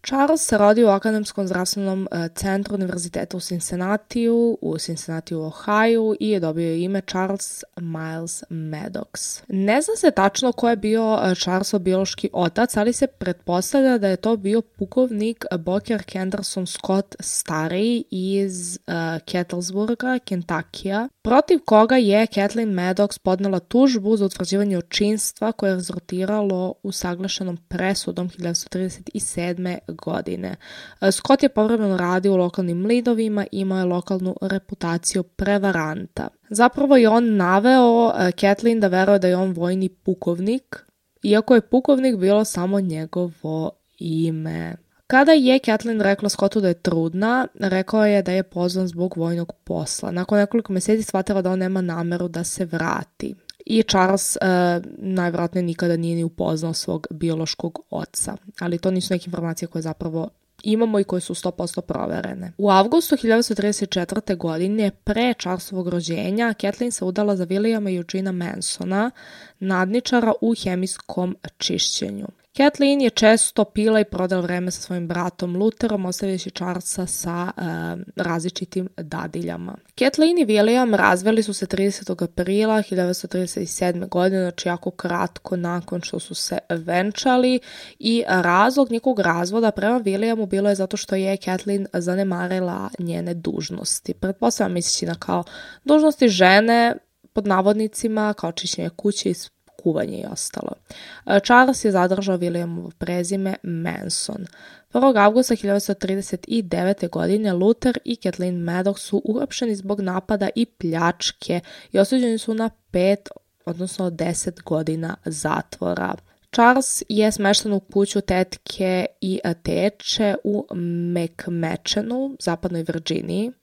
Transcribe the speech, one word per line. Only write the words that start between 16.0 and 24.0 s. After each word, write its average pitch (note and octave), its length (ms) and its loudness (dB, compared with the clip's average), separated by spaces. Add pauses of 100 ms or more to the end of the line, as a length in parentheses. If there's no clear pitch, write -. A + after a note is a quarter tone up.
Henderson F#3+ 560 -4
Scott - 520 -4
stariji F3+ 920 -2
iz, F#3 640 -4
e, - 40 -18 (520)
Cattlesburga, G3 880 -2
Kentuckija, F#3+ 880 -6 (140)
protiv C4+ 440 4
koga A3+ 320 6
je A3 300 4
Kathleen G#3 460 0
Maddox F#3 460 0
podnela F#3+ 400 0
tužbu A3+ 580 4